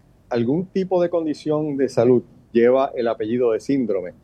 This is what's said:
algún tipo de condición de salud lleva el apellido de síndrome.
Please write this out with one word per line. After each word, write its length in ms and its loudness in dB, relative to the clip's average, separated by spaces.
algún 380 -2
tipo 340 -2
de 80 0
condición 680 -4
de 120 0
salud 320 4
lleva 440 4
el 120 -2
apellido 440 0
de 80 0
síndrome. 540 -2